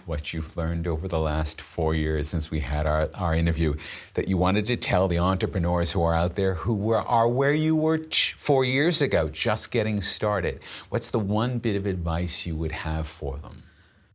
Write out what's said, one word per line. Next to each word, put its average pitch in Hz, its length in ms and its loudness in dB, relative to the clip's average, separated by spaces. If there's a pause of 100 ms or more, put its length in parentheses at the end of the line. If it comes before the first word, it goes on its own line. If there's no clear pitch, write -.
what 78 260 -6
you've 80 240 -6
learned 85 300 -2
over 82 220 -2
the 80 100 0
last 78 420 -2
four 80 360 -2
years 78 320 0
since 80 200 -2
we 78 120 -2
had 73 260 0
our, 78 280 2
our 87 200 0
interview 82 400 2 (400)
that - 140 -2
you 95 80 2
wanted 95 320 2
to 120 80 0
tell 92 320 2
the 85 100 2
entrepreneurs 87 720 2
who 82 100 0
are 82 140 4
out 85 220 2
there 95 180 2
who 117 180 -2
were, 107 260 2
are 117 280 2
where 135 260 2
you 156 220 2
were 160 240 2
t-, - 380 0
four 135 280 4
years 143 380 2
ago, 92 260 2
just - 440 -2
getting 107 280 2
started, 87 600 -2 (300)
what's - 200 -2
the 117 80 0
one 110 400 0
bit 113 160 0
of 98 100 -2
advice 87 600 -2
you 85 80 -2
would 80 160 -2
have 78 380 -4
for 69 300 -8
them? - 260 -14 (500)